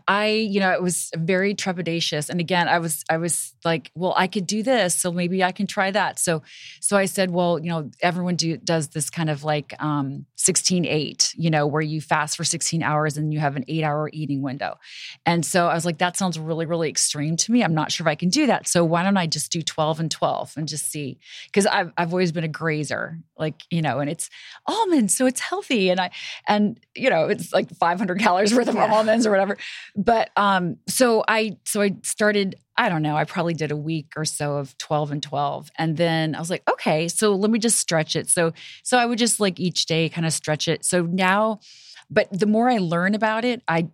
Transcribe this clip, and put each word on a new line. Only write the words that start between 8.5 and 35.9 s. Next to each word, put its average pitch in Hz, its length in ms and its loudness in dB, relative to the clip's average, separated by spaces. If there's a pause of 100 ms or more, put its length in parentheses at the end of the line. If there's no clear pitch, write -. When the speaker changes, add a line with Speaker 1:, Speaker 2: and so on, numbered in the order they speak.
Speaker 1:
does 165 320 0
this - 220 -6
kind 160 200 -2
of 143 120 -4
like, 151 400 -2
um, 143 440 -2 (100)
sixteen - 500 2
eight, - 500 0
you 165 140 2
know, 147 160 4
where 151 160 0
you 156 180 -2
fast 151 360 -2
for 165 80 -6
sixteen 165 400 -2
hours 151 320 0
and 151 160 -2
you 151 80 -2
have 143 160 0
an 135 100 -4
eight-hour 151 460 -2
eating 143 300 -4
window." 127 360 -6 (480)
And 170 180 2
so 175 220 2
I 160 80 2
was 165 100 -2
like, 170 140 -2
"That 180 180 0
sounds 180 220 -2
really, 160 280 -4
really 165 220 -2
extreme 151 500 -2
to - 140 0
me. 240 120 4
I'm 165 100 2
not 156 160 0
sure 165 160 -2
if 165 40 4
I 147 40 0
can 175 140 -2
do 285 180 2
that. 208 220 0
So 170 160 4
why 170 180 2
don't 196 140 4
I 175 100 2
just 151 240 -4
do 170 100 -2
twelve 156 380 -2
and 160 120 -2
twelve - 460 -2
and 156 120 -6
just 151 220 -6
see?" 139 280 -8 (340)
'Cause 196 140 4
I've, 180 320 0
I've 170 140 0
always 180 200 2
been 165 120 -4
a 160 40 -2
grazer, 156 680 -4 (180)
like, 156 340 -6
you 165 120 0
know, 135 160 0
and 143 100 -2
it's - 220 -8 (360)
almonds, 349 500 2
so 262 100 2
it's 262 140 0
healthy. 240 500 0
And 185 100 2
I, 180 100 -2 (360)
and, 208 320 2 (160)
you 254 160 0
know, 160 180 4
it's 196 240 -2
like - 240 0
five 175 220 2
hundred 185 220 -2
calories 202 340 4
worth 240 140 4
of - 60 0
Speaker 2:
Yeah. 214 200 2
Speaker 1:
almonds 220 320 4
or 214 40 4
whatever. 196 260 2 (400)
But, 220 400 2
um, 190 400 2 (100)
so 240 400 4
I, 220 380 2
so - 180 -2
I 202 200 2
started, 208 520 2 (220)
I 233 120 4
don't 160 140 0
know, 151 140 0
I 151 80 2
probably 170 300 -2
did 151 180 -4
a 151 40 -2
week 151 400 -6
or 156 80 -4
so 147 340 -4
of 135 200 -8
twelve 151 320 -2
and 143 120 -6
twelve. 143 560 -4
And 160 180 0